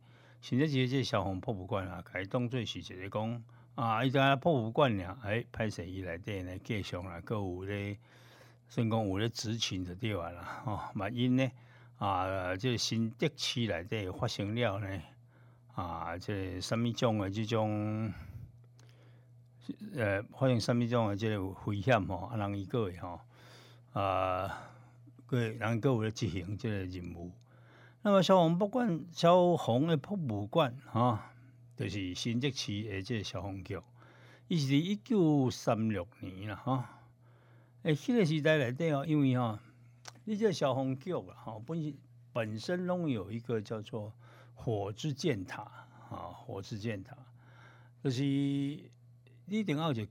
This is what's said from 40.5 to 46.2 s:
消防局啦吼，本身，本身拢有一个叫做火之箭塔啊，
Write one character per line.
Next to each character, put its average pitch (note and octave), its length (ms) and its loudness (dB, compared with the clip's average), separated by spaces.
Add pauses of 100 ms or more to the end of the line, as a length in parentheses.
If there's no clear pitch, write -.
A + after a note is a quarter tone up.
消 C#3 220 2
防 C3 240 0
局 F#3 120 -8
啦 G#2+ 320 -6
吼， A2 220 -10
本 E3 180 -4
身， D3 140 -6 (340)
本 A2 280 -2
身 F3+ 260 -2
拢 F3 240 0
有 G2+ 220 -2
一 A2+ 80 -6
个 A#2 200 -2
叫 A2 220 -6
做 G#2+ 320 -8 (400)
火 G#2 400 -2
之 D#3 180 -4
箭 B2+ 320 0
塔 - 200 -10 (480)
啊， F2 240 -10